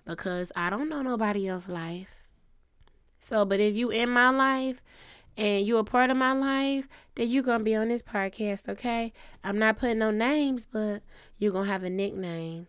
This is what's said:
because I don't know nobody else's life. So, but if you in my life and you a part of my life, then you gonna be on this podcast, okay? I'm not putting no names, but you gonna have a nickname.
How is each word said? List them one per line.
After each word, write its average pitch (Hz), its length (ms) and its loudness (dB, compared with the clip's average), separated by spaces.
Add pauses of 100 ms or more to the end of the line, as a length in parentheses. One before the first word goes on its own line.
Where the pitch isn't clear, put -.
because 180 500 -6
I 175 140 -2
don't 254 200 -2
know 294 120 -4
nobody 214 460 0
else's 185 220 -6
life. 175 400 -8 (1080)
So, 214 260 0
but 196 140 2
if 208 160 4
you 233 140 0
in 240 200 0
my 247 200 6
life 262 520 2 (540)
and 202 300 2
you 226 120 2
a 220 60 4
part 254 260 2
of 262 80 2
my 262 160 2
life, 269 540 0 (280)
then 233 120 -2
you 254 140 2
gonna 233 220 2
be 220 120 2
on 220 140 0
this 233 120 -2
podcast, 202 680 -4
okay? 226 420 -4 (320)
I'm 202 160 -2
not 220 180 2
putting 233 220 0
no 220 120 2
names, 262 540 0
but 214 360 -4 (360)
you 208 140 0
gonna 196 160 -2
have 190 160 -2
a 180 60 -4
nickname. 175 800 -6